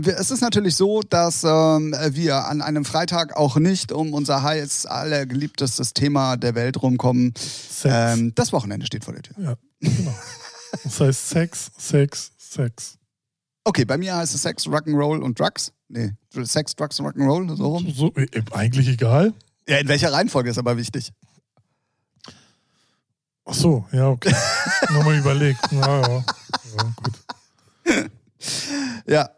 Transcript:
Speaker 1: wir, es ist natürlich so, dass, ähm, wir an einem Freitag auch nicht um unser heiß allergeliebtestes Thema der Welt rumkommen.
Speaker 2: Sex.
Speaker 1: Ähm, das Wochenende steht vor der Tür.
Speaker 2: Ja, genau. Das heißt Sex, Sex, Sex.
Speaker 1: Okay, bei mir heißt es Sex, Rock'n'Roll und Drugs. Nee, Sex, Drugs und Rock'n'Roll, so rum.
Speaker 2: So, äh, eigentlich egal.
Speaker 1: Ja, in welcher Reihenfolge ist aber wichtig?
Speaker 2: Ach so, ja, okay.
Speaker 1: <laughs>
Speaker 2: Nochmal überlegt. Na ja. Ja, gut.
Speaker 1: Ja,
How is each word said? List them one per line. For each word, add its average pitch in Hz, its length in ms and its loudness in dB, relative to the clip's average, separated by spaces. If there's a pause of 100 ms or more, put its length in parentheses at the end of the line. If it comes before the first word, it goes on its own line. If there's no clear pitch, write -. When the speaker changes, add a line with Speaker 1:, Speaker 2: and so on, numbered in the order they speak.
Speaker 1:
wir, 175 180 0
es 196 140 -2
ist 247 80 -2
natürlich 208 340 2
so, 208 260 2
dass, 170 440 0
ähm, 156 500 4 (160)
wir 143 360 0
an 147 140 -2
einem 151 240 -2
Freitag 165 520 -2
auch 147 200 2
nicht 180 360 2
um 151 220 -2
unser 139 280 0
heiß 147 440 -2
allergeliebtestes 139 1080 -4
Thema 135 420 2
der 120 200 0
Welt 123 260 -2
rumkommen. 123 540 2
Speaker 2:
Sex. - 580 -2 (240)
Speaker 1:
Ähm, 117 160 2
das - 180 0
Wochenende 110 320 -2
steht - 200 -8
vor 120 100 -12
der - 80 -14
Tür. - 160 -20
Speaker 2:
Ja, 151 160 -4 (240)
genau. 156 340 0 (720)
Das - 180 -8
heißt 135 280 2
Sex, - 500 -2
Sex, - 580 0
Sex. - 640 -8 (640)
Speaker 1:
Okay, 190 220 2
bei 131 120 -2
mir 180 200 -4
heißt 170 180 -4
es - 80 -4
Sex, - 240 -4
Rock'n'Roll 151 540 0
und 131 180 -4
Drugs. - 340 -2 (160)
Nee, 117 220 -4 (320)
Sex, 147 320 -4
Drugs 147 240 -6
und 143 80 -4
Rock'n'Roll, 147 500 0
so 151 200 -2
rum. 175 180 -4
Speaker 2:
So, 143 220 0
äh, 135 100 0 (240)
eigentlich 123 380 2
egal. 131 460 4 (340)
Speaker 1:
Ja, 143 80 2
in 143 100 2
welcher 147 260 2
Reihenfolge 143 380 0
ist 113 80 -2
aber 120 180 0
wichtig? 117 360 -6 (2250)
Speaker 2:
Ach - 100 -10
so, 135 380 4
ja, 131 160 4
okay. 131 260 2 (280)
Speaker 1:
<laughs> 762 280 0
Speaker 2:
Nochmal 151 280 4
überlegt. 139 420 2 (100)
Na 139 300 2
ja. 123 80 2
Ja, 113 960 -4
gut. - 180 -6 (1900)
Speaker 1:
Ja, 151 280 2